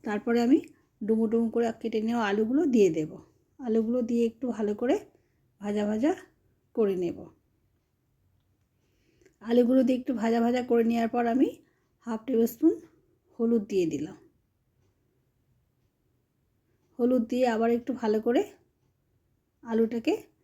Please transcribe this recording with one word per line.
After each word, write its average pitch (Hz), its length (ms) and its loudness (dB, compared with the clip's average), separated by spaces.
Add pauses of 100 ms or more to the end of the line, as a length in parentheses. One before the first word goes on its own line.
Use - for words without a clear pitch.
তারপরে 233 400 -2
আমি 262 180 4 (440)
ডুমো 220 220 2
ডুমো 226 240 0
করে 233 300 -2
কেটে 226 200 -4
নেওয়া 226 260 -2
আলুগুলো 220 380 0
দিয়ে 226 260 6
দেব। 156 260 -4 (420)
আলুগুলো 233 440 -2
দিয়ে 233 240 0
একটু 240 220 -6
ভালো 214 260 -4
করে 254 240 0 (640)
ভাজা 208 260 -4
ভাজা 220 280 0 (600)
করে 202 220 0
নেব। 180 280 -6 (2250)
আলুগুলো 240 420 4
দিয়ে 254 160 2
একটু 254 160 -6
ভাজা 226 260 0
ভাজা 240 220 0
করে 233 220 2
নেওয়ার 226 240 0
পর 240 180 -2
আমি 269 300 0 (440)
হাফ 226 260 -8
টেবিল 233 200 2
স্পুন 320 340 0 (600)
হলুদ 233 260 2
দিয়ে 190 200 0
দিলাম। 147 300 -6 (2750)
হলুদ 247 280 0
দিয়ে 247 220 0
আবার 226 220 0
একটু 240 220 -2
ভালো 220 280 -2
করে 247 320 0 (1120)
আলুটাকে 226 600 0 (220)